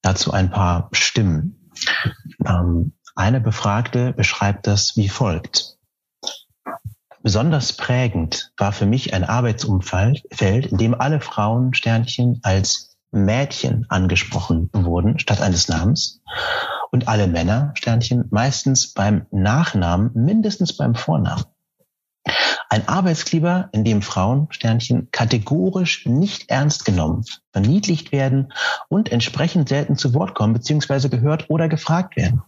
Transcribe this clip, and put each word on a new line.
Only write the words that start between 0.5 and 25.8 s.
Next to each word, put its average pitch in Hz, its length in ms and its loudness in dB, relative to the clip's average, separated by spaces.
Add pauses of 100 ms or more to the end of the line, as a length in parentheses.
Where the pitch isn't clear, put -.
paar 87 400 0
Stimmen. 92 800 0 (760)
Ähm, 87 480 2 (220)
eine 113 240 2
Befragte 117 760 0
beschreibt 101 540 0
das 101 300 2
wie 101 120 2
folgt. - 680 -2 (1400)
„Besonders 123 500 0
prägend 104 840 -2
war 101 140 0
für 101 140 -2
mich 117 280 0
ein 92 100 0
Arbeitsumfeld, 107 1400 0
in 101 100 -2
dem 113 160 2
alle 131 280 0
Frauen 117 520 0
Sternchen 120 680 0
als - 540 0 (140)
Mädchen 113 760 0
angesprochen 87 840 0
wurden, 90 440 2
statt - 240 -2
eines 90 280 0
Namens, 90 520 0 (720)
und 123 160 0
alle 107 200 2
Männer 95 480 0
Sternchen 120 540 0
meistens 131 640 0
beim 98 380 2
Nachnamen, 101 840 2
mindestens 196 640 2
beim 120 200 0
Vornamen.“ - 500 -2 (1200)
Ein 107 180 0
Arbeitsklima, 175 840 0
in 110 120 0
dem 107 180 2
Frauen, 117 480 0
Sternchen, 117 640 0
kategorisch 160 920 0